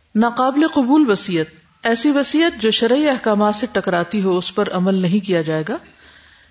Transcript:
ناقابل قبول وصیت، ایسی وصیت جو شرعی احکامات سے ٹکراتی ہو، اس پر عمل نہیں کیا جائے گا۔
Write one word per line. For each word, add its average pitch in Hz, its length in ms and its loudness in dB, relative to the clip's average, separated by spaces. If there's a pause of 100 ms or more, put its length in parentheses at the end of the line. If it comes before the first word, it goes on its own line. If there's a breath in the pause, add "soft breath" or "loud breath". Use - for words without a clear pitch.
(140)
ناقابل 254 600 2
قبول 277 360 4
وصیت، 170 380 -2 (340)
ایسی 233 280 0
وصیت 294 520 0
جو 220 80 2
شرعی 254 380 2
احکامات 208 460 0
سے 233 180 -4
ٹکراتی 185 500 -2
ہو، 185 140 2
اس 180 180 -6
پر 202 180 -2
عمل 185 220 0
نہیں 185 260 0
کیا 180 220 -2
جائے 160 260 -2
گا۔ 254 80 -4 (760 soft breath)